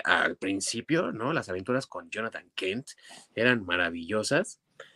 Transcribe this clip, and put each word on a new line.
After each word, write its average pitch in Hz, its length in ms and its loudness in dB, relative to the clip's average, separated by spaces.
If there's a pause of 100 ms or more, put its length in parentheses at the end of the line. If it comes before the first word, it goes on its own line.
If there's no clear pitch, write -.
al 85 320 4
principio, 98 720 0
¿no? 120 220 -2
Las 120 160 -2
aventuras 110 380 -2
con 85 220 -12
Jonathan 110 460 -6
Kent 185 360 -4 (440)
eran 117 300 4
maravillosas. 87 960 0 (340)